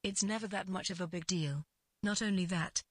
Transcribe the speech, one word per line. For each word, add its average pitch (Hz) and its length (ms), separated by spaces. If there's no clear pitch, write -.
It's 196 180
never 214 280
that 190 180
much 185 240
of 175 100
a 175 60
big 165 180
deal. 151 400
Not 208 180
only 196 240
that, 170 460